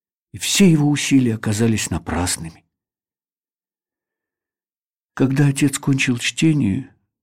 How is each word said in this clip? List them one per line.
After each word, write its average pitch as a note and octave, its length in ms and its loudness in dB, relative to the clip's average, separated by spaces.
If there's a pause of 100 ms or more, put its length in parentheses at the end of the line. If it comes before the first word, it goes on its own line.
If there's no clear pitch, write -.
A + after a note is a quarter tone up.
(320)
И G#2+ 60 -16
все - 320 4
его D3 180 4
усилия C3+ 460 2
оказались A2 560 -2
напрасными. E2 720 -6 (2500)
Когда C3+ 340 2
отец C#3 300 0
кончил C3+ 380 0
чтение, C3 800 -2 (260)